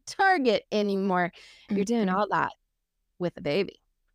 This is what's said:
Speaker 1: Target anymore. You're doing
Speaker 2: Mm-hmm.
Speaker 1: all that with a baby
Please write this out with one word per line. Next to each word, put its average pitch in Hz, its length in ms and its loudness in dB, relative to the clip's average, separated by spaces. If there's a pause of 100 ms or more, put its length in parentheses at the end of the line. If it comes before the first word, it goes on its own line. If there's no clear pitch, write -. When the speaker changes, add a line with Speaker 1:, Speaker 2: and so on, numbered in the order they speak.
Speaker 1:
Target 294 640 2
anymore. 196 600 0 (380)
You're 202 160 0
doing 226 220 0
Speaker 2:
Mm-hmm. 185 80 0
Speaker 1:
all 202 160 0
that 160 220 -2 (640)
with 175 160 -4
a - 60 -16
baby 175 400 -2 (340)